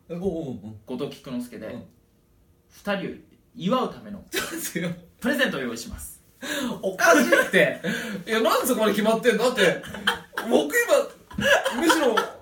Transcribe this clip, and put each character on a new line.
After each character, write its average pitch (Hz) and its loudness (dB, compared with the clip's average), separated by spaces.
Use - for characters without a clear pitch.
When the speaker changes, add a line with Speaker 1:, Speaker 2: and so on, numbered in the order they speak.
Speaker 1:
え、 170 -12
お 170 -8
う - -10
お - -
う、 196 -4
う - -
ん。 107 -16
Speaker 2:
後 127 -8
藤 143 -6
菊 - -16
之 123 -6
助 107 -16
で、 110 -12
Speaker 1:
う 123 -10
ん。 - -14
Speaker 2:
二 - -6
人 175 -6
を - -10
祝 214 0
う 190 -6
た - -18
め 107 -16
の - -14
Speaker 1:
ち - -6
ょ - -4
っ - -6
と 330 -10
待 - -8
っ - -10
て 175 -4
よ。 - -4
Speaker 2:
プ 240 -2
レ 294 0
ゼ 247 2
ン - -4
ト 147 -6
を - -6
用 120 -6
意 117 -10
し - -12
ま - -12
す。 - -16
Speaker 1:
お 190 -2
か 339 6
し 302 8
い - 4
っ - -10
て。 165 4
い 214 -10
や、 226 2
な - 4
ん - 0
で - -2
そ 247 2
こ 208 0
ま 214 4
で 202 4
決 208 0
ま 220 4
っ - -6
て 240 4
ん 202 2
の？ 220 0
だ 254 4
っ 247 -4
て、 180 2
僕 330 2
今、 - 2
む 330 4
し 320 4
ろ、 240 2